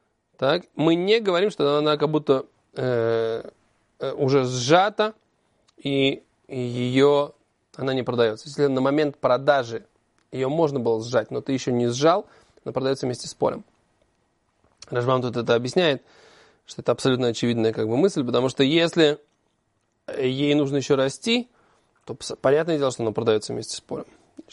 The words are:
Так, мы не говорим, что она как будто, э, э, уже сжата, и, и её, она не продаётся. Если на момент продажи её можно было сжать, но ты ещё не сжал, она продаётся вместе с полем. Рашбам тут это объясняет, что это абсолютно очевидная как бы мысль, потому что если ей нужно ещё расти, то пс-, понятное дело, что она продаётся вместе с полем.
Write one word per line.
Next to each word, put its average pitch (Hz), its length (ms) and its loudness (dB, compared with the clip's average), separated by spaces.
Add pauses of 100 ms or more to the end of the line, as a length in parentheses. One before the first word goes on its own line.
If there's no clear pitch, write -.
(380)
Так, 151 260 0 (120)
мы 160 200 2
не 196 240 2
говорим, 196 320 0
что 143 260 0
она 151 200 2
как 151 120 0
будто, 147 380 0 (260)
э, 113 760 -2 (520)
э, 135 140 -6
уже 139 300 2
сжата, 175 720 0 (640)
и, 139 460 -2 (240)
и 131 120 -10
её, 131 760 2 (400)
она 135 180 -4
не 131 80 -2
продаётся. 117 480 0
Если 143 160 -2
на 131 160 0
момент 143 380 0
продажи 131 680 0 (460)
её 131 180 -2
можно 147 300 0
было 113 240 0
сжать, 117 260 -2
но 127 120 -6
ты 135 120 -4
ещё 131 180 -2
не 120 180 0
сжал, 156 360 2 (400)
она 139 80 -10
продаётся 135 320 -2
вместе 127 220 -6
с - 80 -14
полем. - 280 -2 (1300)
Рашбам 127 320 0
тут 120 160 -4
это 120 160 0
объясняет, 131 480 0 (640)
что - 160 -18
это - 100 0
абсолютно 127 360 0
очевидная 117 460 0
как 110 140 -4
бы 113 100 0
мысль, 165 260 2
потому 123 260 0
что 139 140 0
если 160 560 2 (1000)
ей 135 380 0
нужно 143 220 0
ещё 139 180 0
расти, 226 540 -2 (560)
то 123 80 -12
пс-, - 220 -12
понятное 156 420 2
дело, 135 140 0
что 123 120 -6
она 107 80 -2
продаётся 113 420 0
вместе 117 220 -10
с - 60 -14
полем. - 240 -12 (480)